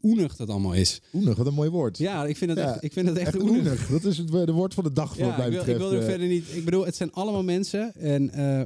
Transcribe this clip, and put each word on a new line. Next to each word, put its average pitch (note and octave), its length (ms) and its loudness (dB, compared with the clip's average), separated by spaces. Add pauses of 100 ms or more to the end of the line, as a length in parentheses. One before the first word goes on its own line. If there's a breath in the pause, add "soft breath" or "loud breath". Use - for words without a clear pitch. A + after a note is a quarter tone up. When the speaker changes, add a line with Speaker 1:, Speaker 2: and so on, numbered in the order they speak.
Speaker 1:
oenig G#3+ 340 2
dat A2 140 -8
allemaal G2 240 0
is. F#2+ 280 2 (120 soft breath)
Speaker 2:
Oenig, D#3+ 240 2
wat B2 100 2
een C#3+ 60 0
mooi D3+ 160 0
woord. D3 280 0
Speaker 1:
Ja, D3 280 -2
ik D#3+ 120 -4
vind F3+ 120 -2
het D#3+ 100 0
Speaker 2:
Ja, C#3+ 140 -2
Speaker 1:
echt, C3+ 100 -8
ik D3+ 100 -6
vind F#3 140 0
het E3 100 2
echt F3+ 180 -2
Speaker 2:
echt F#3+ 80 0
Speaker 1:
oenig. A3+ 120 4 (100)
Speaker 2:
oenig. C3+ 240 0
Dat D#3+ 160 2
is F#3+ 120 2
het E3 120 -4
wo-, F3 160 2
de E3 60 0
woord F#3 220 0
van G3 100 -2
de D3 100 0
dag D3 220 0
voor - 60 -10
Speaker 1:
Ja, B2+ 60 2
Speaker 2:
wat A#2 100 0
mij B2 80 0
Speaker 1:
ik A#2+ 60 0
wil, - 100 0
Speaker 2:
betreft, A#2+ 200 0
Speaker 1:
ik - 80 -2
wil - 80 2
er - 60 0
Speaker 2:
eh. A2+ 60 0
Speaker 1:
verder F3 180 0
niet, F3 260 0
ik E3 120 -6
bedoel, F3+ 200 2
het F3 100 -4
zijn E3 160 -6
allemaal G3 320 -2
mensen G3 520 -2
en, C#3+ 340 0
eh, C3+ 360 0